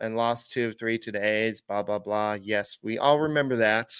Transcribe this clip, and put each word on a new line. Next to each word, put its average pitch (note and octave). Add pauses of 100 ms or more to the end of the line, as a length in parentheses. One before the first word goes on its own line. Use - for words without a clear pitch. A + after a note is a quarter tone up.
and A2
lost A#2
two A#2+
of G#2+
three A2+
to A2+
the G2+
A's, G#2+
blah, G2+
blah, G#2
blah. G#2+
Yes, G2+
we A2
all C#3+
remember D3
that. A2+